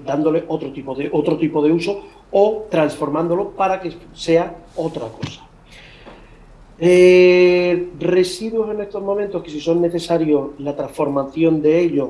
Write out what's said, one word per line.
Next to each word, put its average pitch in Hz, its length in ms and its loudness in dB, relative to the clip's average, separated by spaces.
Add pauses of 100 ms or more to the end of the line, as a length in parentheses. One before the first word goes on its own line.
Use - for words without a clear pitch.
dándole 156 400 0
otro 156 280 -8
tipo 135 200 -12
de, 143 160 -6
otro 156 280 0
tipo 156 260 -2
de 151 80 4
uso 175 300 -2 (300)
o 214 380 2
transformándolo 160 840 -2
para 190 280 -2
que 170 140 -10 (180)
sea 170 460 0 (180)
otra 156 320 -6
cosa. - 400 -14 (1300)
Eh, 180 1200 6
residuos 208 760 -2
en 208 100 -6
estos 202 200 -8
momentos, 202 400 -4
que 165 100 -16
si 151 100 -8
son 165 180 0
necesarios 165 800 0
la 143 180 -8
transformación 147 840 -2
de 156 180 2
ellos 143 300 0